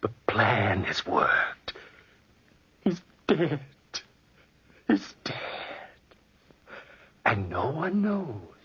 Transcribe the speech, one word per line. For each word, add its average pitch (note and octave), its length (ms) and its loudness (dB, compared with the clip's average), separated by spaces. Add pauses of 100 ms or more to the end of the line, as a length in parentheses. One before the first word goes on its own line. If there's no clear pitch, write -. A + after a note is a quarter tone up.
The A2 60 0 (180)
plan G#2 580 2
has - 220 -4
worked. - 680 0 (1080)
He's F3 160 0 (260)
dead. D3+ 340 2 (1300)
He's G3+ 260 2 (100)
dead. - 120 -6 (1900)
And G2 260 0
no A2 200 0
one F#3+ 320 0
knows. E3+ 640 -2